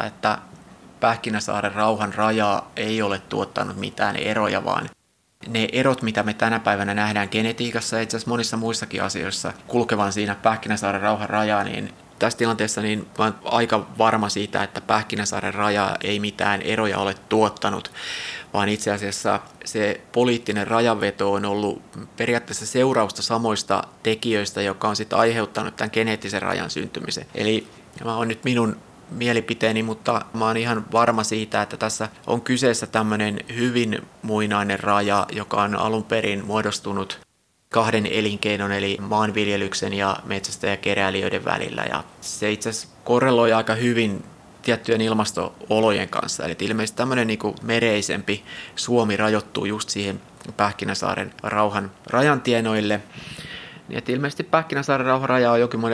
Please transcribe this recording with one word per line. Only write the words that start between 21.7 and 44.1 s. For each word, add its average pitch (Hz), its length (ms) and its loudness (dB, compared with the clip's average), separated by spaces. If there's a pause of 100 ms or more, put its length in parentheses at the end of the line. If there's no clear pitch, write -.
periaatteessa 117 500 -2
seurausta 123 560 2
samoista 110 640 0 (180)
tekijöistä, 110 600 0
joka 98 260 -2
on 104 80 0
sit 107 160 -6
aiheuttanut 110 640 0
tän 110 160 -4
geneettisen 107 500 -2
rajan 92 280 -2
syntymisen. - 640 -6
Eli 107 320 0 (380)
mä 113 120 -4
oon 117 120 -2
nyt 110 160 -6
minun 120 320 2 (340)
mielipiteeni, 113 720 0
mutta 113 420 -2 (100)
mä 110 120 0
oon 117 100 2
ihan 113 360 -2
varma 113 320 4
siitä, 107 380 0
että 104 140 -6
tässä 110 320 -2 (180)
on 120 140 2
kyseessä 120 460 0
tämmönen 107 520 0 (180)
hyvin 120 460 0 (200)
muinainen 104 580 0
raja, 101 520 2
joka 107 300 -2
on 104 140 0
alun 107 280 0
perin 104 420 0
muodostunut 101 720 -2 (520)
kahden 110 340 2
elinkeinon, 104 640 0
eli 98 280 -2
maanviljelyksen 101 920 0
ja 98 320 0
metsästäjäkeräilijöiden 98 1200 -2
välillä. - 460 -2
Ja - 140 -4 (160)
se - 300 -4
itse 107 180 -4
asiassa 110 200 -6 (160)
korreloi 120 480 6
aika 110 220 2
hyvin 113 500 0 (380)